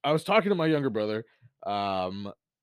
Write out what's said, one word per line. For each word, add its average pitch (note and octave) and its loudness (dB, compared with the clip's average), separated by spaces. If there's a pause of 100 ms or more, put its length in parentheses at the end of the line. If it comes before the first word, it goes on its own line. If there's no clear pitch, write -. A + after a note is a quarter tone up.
I C#3+ 2
was D#3 2
talking G3+ 2
to G3+ 2
my D#3+ 0
younger C#3+ 2
brother, G#2+ -2 (400)
um, G2+ -4 (300)